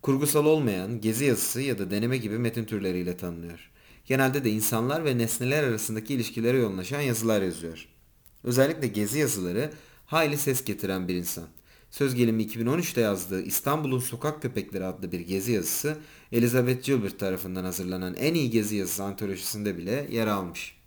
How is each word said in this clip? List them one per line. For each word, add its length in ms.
Kurgusal 440
olmayan, 560
gezi 240
yazısı 360
ya 180
da 120
deneme 260
gibi 200
metin 280
türleriyle 520
tanınıyor. 540
Genelde 380
de 80
insanlar 540
ve 120
nesneler 460
arasındaki 500
ilişkilere 440
yoğunlaşan 440
yazılar 400
yazıyor. 460
Özellikle 440
gezi 320
yazıları 520
hayli 320
ses 280
getiren 420
bir 80
insan. 320
Söz 240
gelimi 280
iki 160
bin 60
on 120
üçte 240
yazdığı 400
İstanbul'un 580
Sokak 420
Köpekleri 440
adlı 260
bir 80
gezi 320
yazısı 460
Elizabeth 540
Gilbert 340
tarafından 440
hazırlanan 520
en 180
iyi 160
gezi 260
yazısı 280
antolojisinde 720
bile 340
yer 160
almış. 580